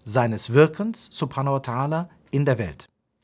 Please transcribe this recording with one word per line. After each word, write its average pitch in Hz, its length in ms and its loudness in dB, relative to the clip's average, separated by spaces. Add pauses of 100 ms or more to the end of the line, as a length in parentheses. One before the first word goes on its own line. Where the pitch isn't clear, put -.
seines 117 500 0
Wirkens, 160 560 2
subhanahu 139 440 -2
wa 135 40 -2
ta'ala, 143 500 -4 (220)
in 139 140 0
der 135 120 4
Welt. 90 320 -8 (360)